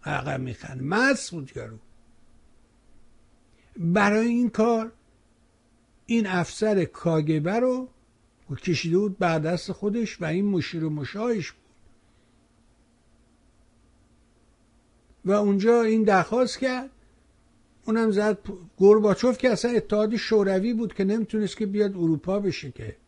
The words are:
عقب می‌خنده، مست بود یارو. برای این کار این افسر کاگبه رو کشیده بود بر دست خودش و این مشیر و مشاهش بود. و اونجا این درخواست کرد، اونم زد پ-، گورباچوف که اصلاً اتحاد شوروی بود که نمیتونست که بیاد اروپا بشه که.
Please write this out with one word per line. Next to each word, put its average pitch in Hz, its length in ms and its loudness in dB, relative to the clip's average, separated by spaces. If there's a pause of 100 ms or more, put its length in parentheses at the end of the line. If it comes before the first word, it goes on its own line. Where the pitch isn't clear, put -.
عقب 139 360 -6
می‌خنده، 131 440 -10
مست 226 460 0
بود 151 260 -12
یارو. 113 200 -14 (2000)
برای 208 520 2
این 240 220 0
کار 226 420 0 (1120)
این 226 200 0
افسر 185 580 0
کاگبه 160 680 -2
رو 254 340 0 (680)
کشیده 170 420 0
بود 202 200 -2
بر 165 200 0
دست 165 340 -4
خودش 208 500 -4
و - 20 -6
این 170 200 -2
مشیر 170 400 -2
و 160 60 -2
مشاهش 196 600 -6
بود. - 120 -20 (3500)
و 185 80 2
اونجا 208 500 4
این 220 200 2
درخواست 208 560 2
کرد، 254 320 -4 (960)
اونم 220 260 0
زد 208 340 0
پ-، - 80 -10 (240)
گورباچوف 214 640 6
که 254 120 2
اصلاً 233 200 -2
اتحاد 214 460 0
شوروی 202 580 0
بود 220 200 -4
که 202 100 -2
نمیتونست 214 520 -2
که 220 100 -2
بیاد 202 300 0
اروپا 170 440 0
بشه 175 300 -4
که. 113 260 -12 (120)